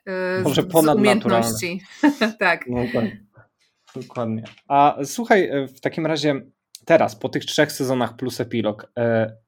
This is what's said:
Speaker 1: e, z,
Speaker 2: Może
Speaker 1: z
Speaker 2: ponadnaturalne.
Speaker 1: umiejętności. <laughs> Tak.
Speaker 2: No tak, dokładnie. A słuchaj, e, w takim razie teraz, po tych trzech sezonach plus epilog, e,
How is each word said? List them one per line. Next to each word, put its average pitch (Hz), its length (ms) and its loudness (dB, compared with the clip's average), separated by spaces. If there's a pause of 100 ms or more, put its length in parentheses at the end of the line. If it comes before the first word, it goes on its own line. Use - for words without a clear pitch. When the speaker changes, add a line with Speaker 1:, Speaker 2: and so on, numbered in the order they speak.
Speaker 1:
e, 185 360 -4
z, - 20 -4
Speaker 2:
Może 156 180 2
Speaker 1:
z - 40 -2
Speaker 2:
ponadnaturalne. 127 800 2
Speaker 1:
umiejętności. 170 340 -6 (260)
<laughs> 226 320 0
Tak. 170 280 0
Speaker 2:
No 123 140 -2 (120)
tak, 117 120 0 (920)
dokładnie. 113 480 -6 (240)
A 143 360 4
słuchaj, 202 460 0
e, 135 180 -4
w - 140 -20
takim 170 240 -4
razie 147 360 0 (440)
teraz, 151 300 4
po - 140 -8
tych - 160 -6
trzech 147 260 0
sezonach 123 440 -2
plus 123 260 -8
epilog, 110 560 -4
e, 113 380 0 (120)